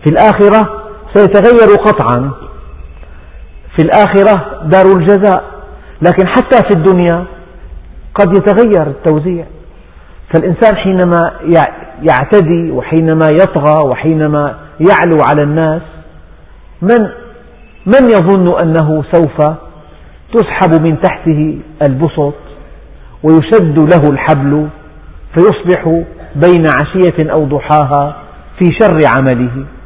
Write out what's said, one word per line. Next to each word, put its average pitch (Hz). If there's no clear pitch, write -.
في 151
الآخرة 208
سيتغير 202
قطعا، 127
في 160
الآخرة 196
دار 185
الجزاء، 190
لكن 175
حتى 254
في -
الدنيا 175
قد 202
يتغير 202
التوزيع. 156
فالإنسان 185
حينما 175
يع-، 160
يعتدي 165
وحينما 160
يطغى 151
وحينما 151
يعلو 170
على 147
الناس، 156
من، 214
من 247
يظن 185
أنه 156
سوف 170
تسحب 165
من 156
تحته 151
البسط 143
ويشد 160
له 151
الحبل 143
فيصبح 170
بين 170
عشية 165
أو 151
ضحاها 147
في 185
شر 190
عمله؟ 127